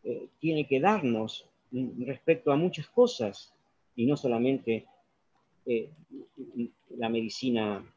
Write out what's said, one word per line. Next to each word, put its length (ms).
eh, 240
tiene 280
que 140
darnos, 640
mm, 340
respecto 480
a 40
muchas 320
cosas, 640
y 100
no 100
solamente, 680
eh, 260
la 100
medicina 760